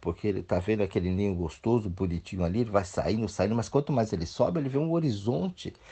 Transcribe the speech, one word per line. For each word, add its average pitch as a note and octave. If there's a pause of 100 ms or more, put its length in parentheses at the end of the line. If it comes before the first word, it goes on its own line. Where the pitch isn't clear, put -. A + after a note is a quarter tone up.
porque F2
ele G2
tá F2+
vendo G#2
aquele F#2+
ninho G2
gostoso, G#2
bonitinho F2
ali, F2+
ele A#2
vai G2
saindo, G2+
saindo, G#2+
mas A#2
quanto C#3+
mais A#2
ele E2+
sobe, E3+
ele C3+
vê C3
um D#3+
horizonte, D#3 (180)